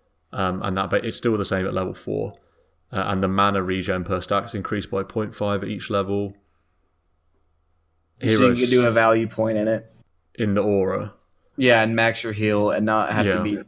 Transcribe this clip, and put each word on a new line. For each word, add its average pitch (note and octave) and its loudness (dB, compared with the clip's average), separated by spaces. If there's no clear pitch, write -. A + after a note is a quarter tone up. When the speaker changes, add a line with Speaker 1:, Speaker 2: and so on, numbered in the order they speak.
Speaker 1:
um, F#2 -2
and F#2+ -2
that, F#2+ -2
but G2+ 0
it's A2 -4
still A2 0
the G2+ -2
same F#2+ -2
at G2 -4
level F#2+ -4
four. G#2+ -6
Uh, G2 -2
and G2 0
the F#2+ 0
mana G2 2
regen F#2 -2
per F#2 -4
stack's G2+ -4
increased G2+ -6
by G2 -4
point G#2+ -6
five G2+ -2
at G#2 -6
each G#2+ -8
level. G2+ -2
Speaker 2:
So - -4
you A2 4
can B2 6
Speaker 1:
Heroes A#2+ 0
Speaker 2:
do B2 6
a A#2+ 4
value A2+ 4
point A2 -2
in G#2+ 0
it. A2 -4
Speaker 1:
in G#2 -2
the G2+ 2
aura. G2+ 0
Speaker 2:
Yeah, A#2+ 6
and A2+ 0
max A2+ 2
your A#2 -4
heal G#2 2
and G#2 0
not A2 2
have G#2+ 2
to F#2 2
Speaker 1:
Yeah. F2+ 0
Speaker 2:
be G#2 -2